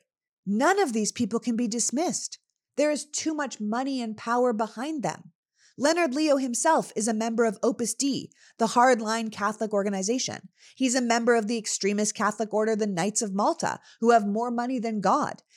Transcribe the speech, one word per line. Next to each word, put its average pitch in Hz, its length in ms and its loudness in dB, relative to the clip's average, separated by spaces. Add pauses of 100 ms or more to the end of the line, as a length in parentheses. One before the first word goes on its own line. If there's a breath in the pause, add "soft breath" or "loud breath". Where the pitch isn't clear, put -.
(460)
None 269 320 2
of 359 140 2
these 214 220 -2
people 226 260 -2
can 233 160 -4
be 233 120 -2
dismissed. 233 720 -4 (380)
There 302 160 2
is 269 140 -4
too - 280 -6
much 277 280 -6
money 247 400 -4
and 220 160 -8
power 247 340 2
behind 233 520 -4
them. - 280 -6 (460 soft breath)
Leonard 311 360 2
Leo 302 220 2
himself 262 640 0
is 214 100 0
a 233 60 2
member 226 320 0
of 214 180 -2
Opus 233 300 0
Dei, 269 360 -4 (300 soft breath)
the 226 80 2
hardline 226 640 2
Catholic 214 420 -4
organization. 202 760 -2 (260 loud breath)
He's 254 180 0
a 262 80 2
member 240 340 2
of 214 120 2
the 233 100 -2
extremist 208 560 -2
Catholic 208 400 -2
order, 220 220 2
the 214 100 0
Knights 202 360 -2
of 202 120 -2
Malta, 220 460 0 (220 loud breath)
who 226 100 6
have 220 160 6
more 226 240 -2
money 247 280 -4
than 214 200 -4
God. 220 440 0 (140 soft breath)